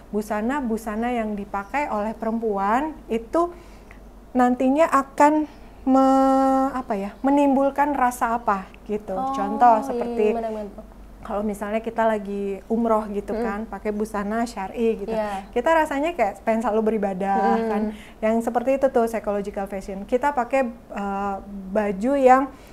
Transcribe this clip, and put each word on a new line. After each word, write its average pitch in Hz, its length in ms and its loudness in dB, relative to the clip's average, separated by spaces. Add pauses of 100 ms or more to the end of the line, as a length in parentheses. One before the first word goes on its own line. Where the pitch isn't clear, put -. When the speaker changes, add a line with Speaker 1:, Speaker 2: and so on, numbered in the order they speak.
Speaker 1:
busana-busana 220 1040 -4
yang 220 240 -4
dipakai 202 560 -6
oleh 214 240 -4
perempuan 226 800 -2 (160)
itu 330 400 0 (800)
nantinya 254 560 4
akan 285 460 4 (500)
me-, 269 880 4
apa 254 240 -6
ya, 196 240 -6
menimbulkan 277 720 2
rasa 247 460 0
apa 202 320 -2 (160)
gitu. 208 320 -6
Speaker 2:
Oh, 262 160 -4
Speaker 1:
Contoh 226 480 4
Speaker 2:
iya, - 20 -4
Speaker 1:
seperti 240 480 -2
Speaker 2:
benar, 226 220 -4
benar. 214 320 -10 (340)
Speaker 1:
kalau 208 240 -6
misalnya 214 400 -4
kita 226 220 -2
lagi 202 600 -4
umroh 226 440 2
gitu 202 240 -4
Speaker 2:
Mm-mm. 226 100 -2
Speaker 1:
kan, 208 220 -4
pakai 208 260 -6
busana 208 540 -4
syar'i 226 520 -2
gitu. 202 140 -6
Speaker 2:
Iya. 208 400 -4
Speaker 1:
Kita 240 240 0
rasanya 302 380 0
kayak 214 280 -2
pengen 226 220 0
selalu 220 300 0
beribadah 196 440 0 (200)
Speaker 2:
Mm-mm. 226 100 0
Speaker 1:
kan. 214 140 0 (380)
Yang 220 160 2 (100)
seperti 240 320 -2
itu 262 100 2
tuh 240 180 2
psychological 202 640 -4
fashion. 196 380 -10
Kita 247 260 0
pakai, 269 300 0 (100)
eh, 202 640 -6 (340)
baju 208 460 0
yang 262 320 8 (260)